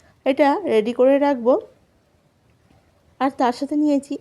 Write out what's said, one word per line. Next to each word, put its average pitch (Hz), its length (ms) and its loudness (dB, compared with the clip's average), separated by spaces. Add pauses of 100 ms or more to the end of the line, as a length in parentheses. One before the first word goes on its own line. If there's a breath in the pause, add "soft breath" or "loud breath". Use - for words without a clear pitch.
(260 soft breath)
এটা 277 220 2 (180)
রেডি 226 280 0
করে 262 260 4
রাখবো। 262 340 0 (1700)
আর 269 120 -2
তার 247 220 -2
সাথে 277 220 -8
নিয়েছি 294 460 0